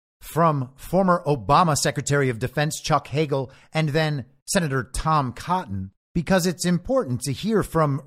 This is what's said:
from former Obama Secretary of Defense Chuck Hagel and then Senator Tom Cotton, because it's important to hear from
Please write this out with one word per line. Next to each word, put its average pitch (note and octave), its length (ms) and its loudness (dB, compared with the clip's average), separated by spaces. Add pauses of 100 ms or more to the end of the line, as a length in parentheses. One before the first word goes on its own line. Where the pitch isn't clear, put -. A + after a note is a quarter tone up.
(200)
from D3 560 2
former F3+ 500 2
Obama D3 500 4
Secretary C#3 520 0
of A2+ 100 -2
Defense D3 420 -2
Chuck - 280 0
Hagel C#3 420 -2 (220)
and D#3 180 0
then D3+ 360 0 (200)
Senator C3+ 380 0
Tom D3 480 0
Cotton, G2+ 600 -6 (220)
because F3 320 2
it's F3+ 200 -2
important A3+ 560 0
to C#3 100 -4
hear G3 300 0
from D3 440 0